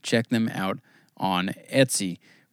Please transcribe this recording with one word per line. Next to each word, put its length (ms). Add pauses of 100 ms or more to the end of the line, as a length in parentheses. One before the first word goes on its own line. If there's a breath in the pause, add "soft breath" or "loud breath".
Check 260
them 200
out 300 (400 soft breath)
on 320 (200)
Etsy. 480 (340 soft breath)